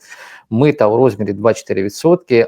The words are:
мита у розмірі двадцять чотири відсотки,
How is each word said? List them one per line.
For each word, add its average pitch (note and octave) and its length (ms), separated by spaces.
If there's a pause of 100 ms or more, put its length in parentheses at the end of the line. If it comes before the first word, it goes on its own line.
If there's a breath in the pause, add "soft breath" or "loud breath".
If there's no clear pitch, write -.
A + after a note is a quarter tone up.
(500 loud breath)
мита B2+ 380
у A2 100
розмірі G#2 360
двадцять G#2+ 300
чотири G2 200
відсотки, B2 640